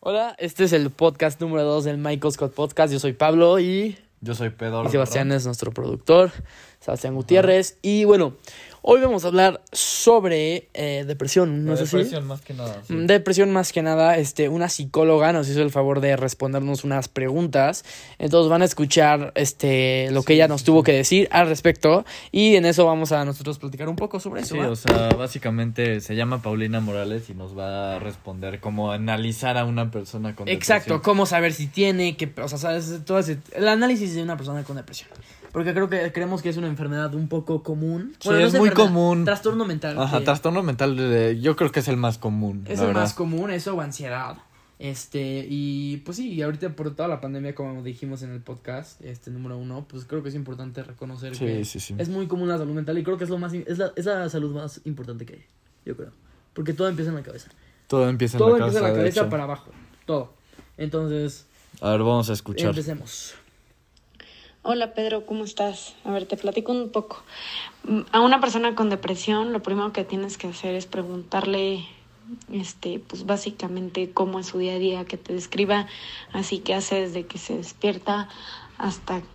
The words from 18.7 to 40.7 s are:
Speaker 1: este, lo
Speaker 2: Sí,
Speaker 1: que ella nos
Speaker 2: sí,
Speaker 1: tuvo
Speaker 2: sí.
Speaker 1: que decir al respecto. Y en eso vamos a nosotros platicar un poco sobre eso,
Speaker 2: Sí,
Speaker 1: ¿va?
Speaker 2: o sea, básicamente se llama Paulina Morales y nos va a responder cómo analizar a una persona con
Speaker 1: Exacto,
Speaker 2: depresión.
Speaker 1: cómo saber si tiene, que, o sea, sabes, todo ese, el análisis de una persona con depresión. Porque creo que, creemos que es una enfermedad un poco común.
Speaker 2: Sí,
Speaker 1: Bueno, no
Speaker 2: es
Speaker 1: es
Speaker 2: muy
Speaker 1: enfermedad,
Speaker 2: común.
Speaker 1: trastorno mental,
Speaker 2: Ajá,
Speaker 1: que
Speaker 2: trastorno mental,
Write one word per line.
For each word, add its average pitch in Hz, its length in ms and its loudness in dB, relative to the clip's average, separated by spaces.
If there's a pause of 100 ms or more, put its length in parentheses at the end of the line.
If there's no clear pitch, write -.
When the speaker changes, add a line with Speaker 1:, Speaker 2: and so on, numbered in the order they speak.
Speaker 1:
este, 131 760 2
lo 135 100 2
Speaker 2:
Sí, 131 60 -4
Speaker 1:
que 156 60 8
ella 156 160 8
nos 143 120 -2
Speaker 2:
sí, 127 40 -2
Speaker 1:
tuvo 160 160 8
Speaker 2:
sí. - 60 4
Speaker 1:
que 160 60 8
decir 180 380 4
al 175 160 6
respecto. 160 560 4 (300)
Y 214 240 6
en 175 80 6
eso 170 200 6
vamos 160 280 2
a 147 100 2
nosotros 143 360 -6
platicar 143 280 -10
un 165 80 -6
poco 202 240 -6
sobre - 220 -8
eso, 165 140 -8
Speaker 2:
Sí, 151 40 -4
Speaker 1:
¿va? 139 100 0
Speaker 2:
o 113 60 -2
sea, 117 420 2
básicamente 117 840 -2
se 107 160 -6
llama 120 240 -2
Paulina 110 400 -2
Morales 107 480 -4
y 101 40 -12
nos 92 240 -14
va 98 380 -6
a 92 40 -8
responder 95 600 -10
cómo 107 320 -4
analizar 113 680 -2
a 123 60 0
una 117 280 -2
persona 107 440 -8
con 101 140 -10
Speaker 1:
Exacto, 190 460 0
Speaker 2:
depresión. 151 60 -4
Speaker 1:
cómo 202 240 4
saber 170 280 2
si 147 140 -6
tiene, 180 500 0
que, 156 120 -6 (120)
o 135 80 -6
sea, 147 80 -8
sabes, 165 480 -4
todo 190 140 2
ese, 156 180 -2 (160)
el 208 160 2
análisis 220 440 2
de 165 100 -4
una 170 120 -4
persona 143 300 -8
con 139 100 -10
depresión. - 340 -14 (440)
Porque 170 180 -2
creo 190 160 0
que, 175 240 -2
creemos 175 300 -4
que 170 80 -4
es 165 80 -4
una 170 100 -4
enfermedad 147 460 -4
un 156 140 -4
poco 156 340 -4
común. 165 580 -4
Speaker 2:
Sí, 196 100 -6
Speaker 1:
Bueno, 208 120 6
no - 60 6
Speaker 2:
es - 80 4
Speaker 1:
es 180 40 6
Speaker 2:
muy 214 100 8
Speaker 1:
enfermedad, 196 220 6
Speaker 2:
común. 175 340 4
Speaker 1:
trastorno 220 400 0
mental, 156 340 -4
Speaker 2:
Ajá, 135 180 0
Speaker 1:
que 131 80 0
Speaker 2:
trastorno 165 380 0
mental, 139 340 0